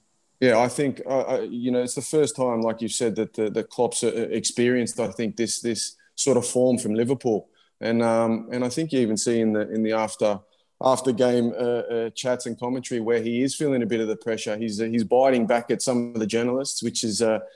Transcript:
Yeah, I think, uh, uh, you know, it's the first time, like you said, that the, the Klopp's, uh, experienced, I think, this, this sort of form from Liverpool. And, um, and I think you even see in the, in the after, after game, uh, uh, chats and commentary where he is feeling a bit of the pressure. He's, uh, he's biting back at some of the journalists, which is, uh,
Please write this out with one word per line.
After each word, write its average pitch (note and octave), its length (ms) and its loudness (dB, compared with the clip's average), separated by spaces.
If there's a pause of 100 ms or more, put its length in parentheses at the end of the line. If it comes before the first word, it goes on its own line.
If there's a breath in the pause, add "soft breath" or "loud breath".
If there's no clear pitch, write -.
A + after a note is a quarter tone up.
(400)
Yeah, A#2+ 200 6
I A#2+ 80 4
think, C3+ 400 -2
uh, C3+ 140 0
uh, A#2+ 280 -2
you A#2+ 220 -4
know, B2 100 2
it's B2 140 -4
the C#3+ 80 -6
first D3+ 320 0
time, A#2+ 260 0
like A2+ 180 0
you A2+ 100 -4
said, A2+ 260 -2
that A2 180 -2
the, G#2+ 160 0
the G#2 140 -2
Klopp's, - 400 -2
uh, A2 260 0
experienced, A#2+ 680 0
I A2+ 80 -2
think, G#2+ 280 -6
this, A2+ 260 -4
this A2+ 340 -4 (180 soft breath)
sort C3 240 2
of A#2 80 0
form B2+ 320 2
from G#2+ 160 -2
Liverpool. A#2+ 560 0 (320)
And, A#2 220 0
um, A2+ 480 2
and B2 120 -4
I B2 60 -2
think D#3+ 240 -4
you C3 60 2
even A2 180 2
see A#2 240 0
in A2 120 2
the, G#2+ 80 0 (100)
in A2 100 -2
the A2 120 0
after, G#2+ 460 0 (420)
after C3 300 2
game, A#2+ 460 2
uh, B2 40 -4
uh, A#2 500 -2
chats B2 340 -4
and A#2 120 -8
commentary B2 440 -4
where A2+ 200 2
he A#2 220 0
is C3+ 100 0
feeling C3+ 300 0
a - 20 0
bit A2+ 140 0
of A2 80 0
the G#2+ 80 0
pressure. A2 400 -4
He's, G#2+ 240 -4
uh, A2+ 60 0
he's A2+ 180 0
biting B2 420 4
back A#2 260 2
at A2+ 100 0
some A#2+ 320 -2
of A2+ 80 -4
the G#2+ 60 0
journalists, B2 540 -2
which A#2 220 -4
is, A2 180 -2
uh, A2 180 2 (160 loud breath)